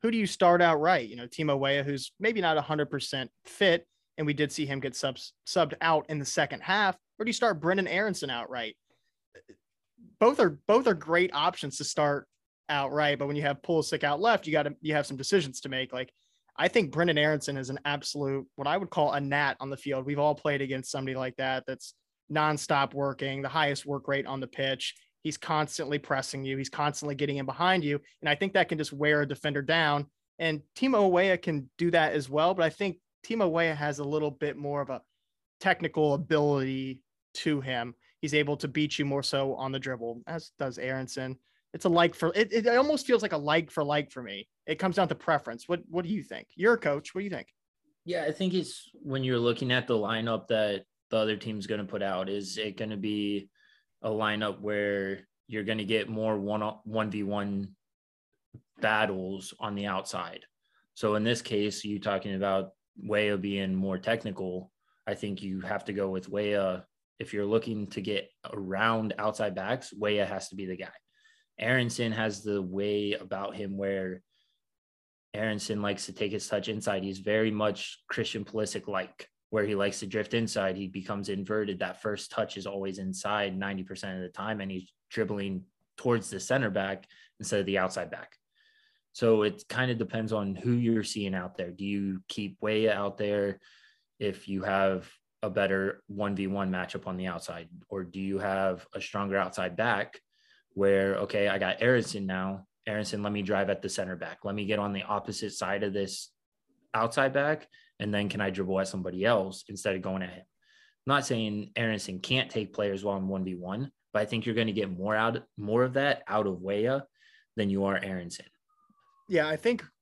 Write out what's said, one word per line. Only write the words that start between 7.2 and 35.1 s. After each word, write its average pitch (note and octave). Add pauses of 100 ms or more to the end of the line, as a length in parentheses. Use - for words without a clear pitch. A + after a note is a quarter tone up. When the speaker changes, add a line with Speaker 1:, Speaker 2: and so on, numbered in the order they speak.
Speaker 1:
do A3
you A#3
start G3+
Brendan F#3
Aronson F#3
outright? A#2+ (1400)
Both A#3
are, E3 (100)
both B3+
are G#3+
great F3
options D#3
to D3
start C#3+ (400)
outright, C#3+
but C#3+
when D3
you D3
have C#3+
Pulisic D#3+
out D3
left, G#3+
you D3+
gotta, D3
you D3+
have D3
some C#3
decisions C#3
to C#3
make. C3
Like, B2+ (440)
I D#3+
think F#3
Brendan D#3+
Aronson D3
is C3
an C#3
absolute, C#3 (100)
what C#3
I D#3
would G3
call D3
a C#3+
gnat C#3+
on C3+
the C#3
field. C3
We've C#3+
all D3
played C#3+
against C3
somebody C3+
like B2+
that C3
that's - (380)
nonstop D3
working, C#3
the C3+
highest C#3+
work C#3+
rate C#3
on C3+
the C3
pitch. C3+ (280)
He's D3+
constantly D3+
pressing C3+
you. C3+
He's C3+
constantly D3
getting C#3+
in C3+
behind F3
you. C#3+ (200)
And D#3
I D3
think G3
that F3+
can D#3+
just D3
wear D3
a C#3+
defender C#3+
down. D3 (320)
And D#3 (140)
Timo A3+
Weah F3+
can D3
do F3
that D#3+
as C3+
well. D#3+
But F#3
I D#3+
think F#3+ (280)
Timo A3
Weah E3
has D3
a D3
little D3+
bit C#3+
more C#3+
of C3+
a B2 (560)